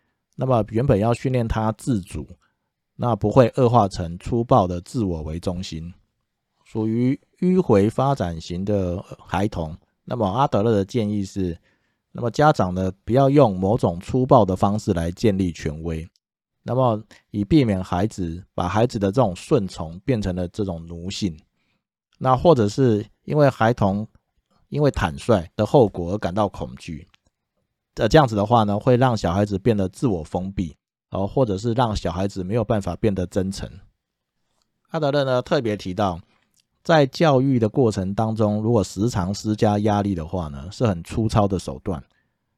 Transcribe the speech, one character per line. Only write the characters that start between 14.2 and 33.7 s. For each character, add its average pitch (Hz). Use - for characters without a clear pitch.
暴 127
的 92
方 104
式 104
来 85
建 98
立 92
权 80
威， 82
那 117
么 120
以 104
避 143
免 95
孩 92
子， 90
把 90
孩 110
子 120
的 98
这 123
种 98
顺 110
从 82
变 117
成 95
了 90
这 104
种 85
奴 85
性。 87
那 127
或 156
者 110
是 107
因 143
为 147
孩 113
童 104
因 139
为 143
坦 85
率 90
的 107
后 117
果 87
而 104
感 90
到 101
恐 64
惧， 78
呃， 117
这 127
样 147
子 113
的 98
话 110
呢， 104
会 123
让 123
小 95
孩 101
子 101
变 110
得 92
自 -
我 90
封 92
闭， 87
然 92
后 98
或 127
者 104
是 113
让 113
小 90
孩 92
子 98
没 92
有 120
办 107
法 90
变 107
得 90
真 95
诚。 -